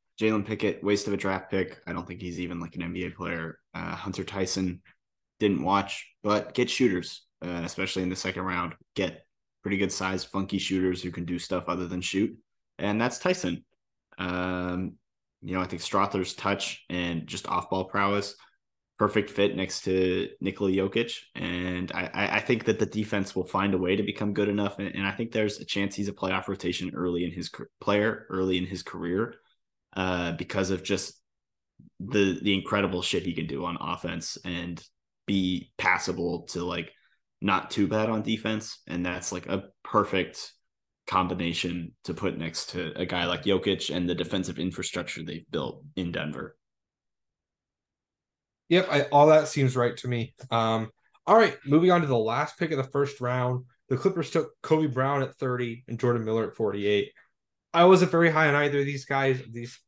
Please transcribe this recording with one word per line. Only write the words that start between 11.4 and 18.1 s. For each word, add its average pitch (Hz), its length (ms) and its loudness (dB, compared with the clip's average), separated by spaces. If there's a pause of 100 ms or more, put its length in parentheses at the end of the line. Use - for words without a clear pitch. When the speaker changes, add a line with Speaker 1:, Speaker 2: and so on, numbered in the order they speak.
Speaker 1:
other 87 220 -2
than 90 120 -4
shoot. 98 360 0 (420)
And 104 220 0
that's 123 180 0
Tyson. 92 460 -2 (540)
Um, 90 760 -4 (460)
you 92 140 -8
know, 92 60 0
I 90 60 -2
think 85 160 -8
Strother's 95 520 0
touch - 540 -4
and 87 380 -4
just - 220 -8
off-ball 90 380 -2
prowess, 101 500 0 (640)